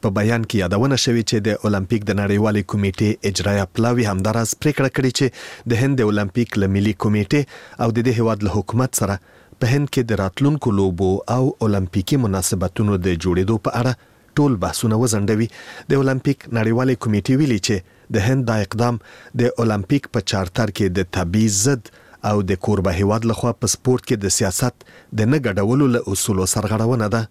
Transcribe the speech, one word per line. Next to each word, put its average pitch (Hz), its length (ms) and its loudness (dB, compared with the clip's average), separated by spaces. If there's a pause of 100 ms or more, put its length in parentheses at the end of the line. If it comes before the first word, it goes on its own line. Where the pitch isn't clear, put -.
په 117 60 0 (100)
بیان 113 260 0
کې 107 180 -4
یادونه 107 420 2
شوې 117 260 2
چې 120 60 0 (100)
د - 20 2 (160)
اولمپیک 101 460 0
د - 100 0
نړیوالې 104 500 2
کمیټې 104 400 0 (200)
اجرایه 98 340 0 (100)
پلاوي 120 360 2
همداراز 107 520 -2
پریکړه 139 340 0
کړې 131 220 2
چې 139 80 2 (460)
د 120 100 2
هند 139 200 2
د 107 80 2
اولمپیک 104 520 0
له 98 40 2 (100)
ملي 101 180 2 (120)
کمیټې 107 360 2 (400)
او 117 80 2
د 110 160 0
دې 127 140 2
هیواد 110 260 0
له 90 120 -2
حکومت 120 440 -2
سره 98 160 -2 (400)
په 131 160 0
هند 143 160 0
کې 135 120 0 (100)
د 98 100 0
راتلونکو 131 560 0
لوبو 95 320 0 (260)
او 131 60 2 (240)
اولمپیکي 101 600 0
مناسبتونو 95 840 0
د 90 100 0
جوړېدو 92 480 0
په - 60 -2 (100)
اړه 127 260 -2 (300)
ټول 147 140 4 (100)
بحثونه 110 360 0
وځنډوي. 110 480 0 (440)
د - 100 4
اولمپیک 135 440 0 (120)
نړیوالې 117 460 2
کمیټې 107 360 0
ویلي 139 180 2 (100)
چې 107 100 0 (380)
د 104 120 2
هند 131 240 2
دا 110 140 2
اقدام 117 340 0 (420)
د 120 80 4 (140)
اولمپیک 110 420 0 (120)
په 110 40 2 (120)
چارتر 101 440 -2
کې 104 100 2 (100)
د 95 200 0
تبعیض 98 480 2
ضد 135 240 0 (420)
او 107 60 2 (140)
د 92 160 0
کوربه 98 320 0
هیواد 107 320 0
لخوا 117 220 -2 (100)
په - 100 -2
سپورت - 360 -2
کې 123 140 0
د 98 140 -2
سیاست 110 500 -2 (320)
د 107 120 2
نه 156 160 2
ګډولو 110 480 2
له - 60 2 (120)
اصولو 95 400 0
سرغړونه 110 600 0
ده. 117 160 0